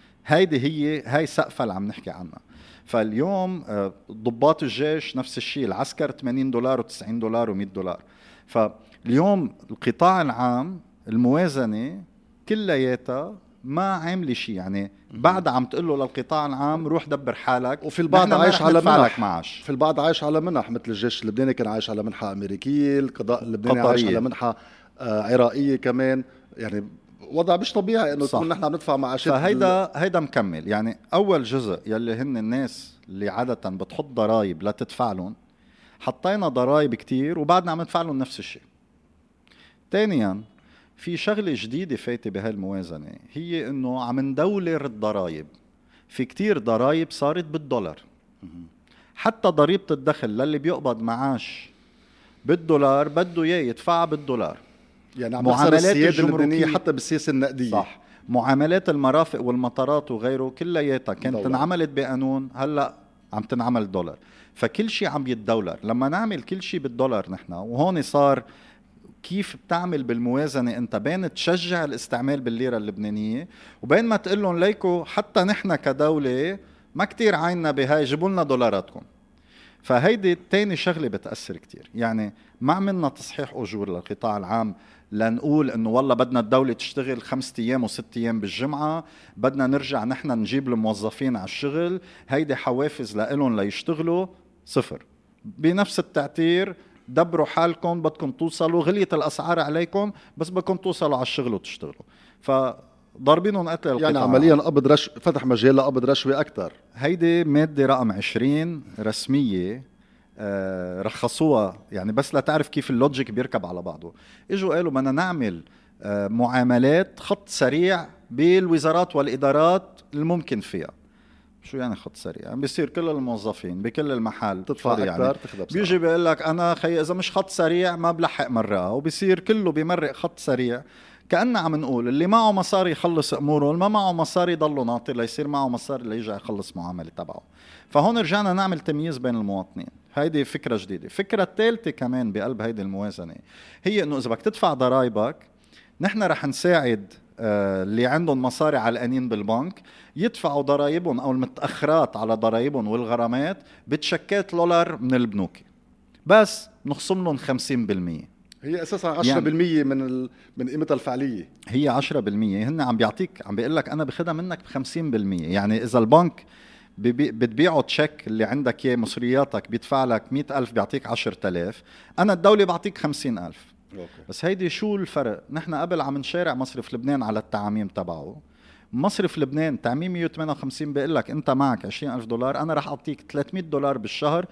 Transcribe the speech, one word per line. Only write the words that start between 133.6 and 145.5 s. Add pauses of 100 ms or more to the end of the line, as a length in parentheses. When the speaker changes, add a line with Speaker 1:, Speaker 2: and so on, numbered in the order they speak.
Speaker 1:
اللي
ما
معه
مصاري
ضله
ناطر
ليصير
معه
مصاري
ليرجع
يخلص
معاملة
تبعه. (480)
فهون
رجعنا
نعمل
تمييز
بين
المواطنين. (280)
هيدي
فكرة
جديدة.
فكرة
ثالثة
كمان
بقلب
هيدي
الموازنة (500)
هي
إنه
إذا
بدك
تدفع
ضرايبك، (640)